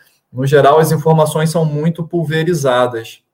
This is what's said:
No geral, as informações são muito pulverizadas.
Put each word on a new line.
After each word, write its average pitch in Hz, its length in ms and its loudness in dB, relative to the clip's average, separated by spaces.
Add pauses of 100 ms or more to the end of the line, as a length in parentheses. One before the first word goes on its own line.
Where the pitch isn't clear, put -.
(320)
No 131 160 -4
geral, 143 320 4
as 160 140 2
informações 156 560 0
são 165 160 0
muito 160 420 -4
pulverizadas. 139 1120 -2 (120)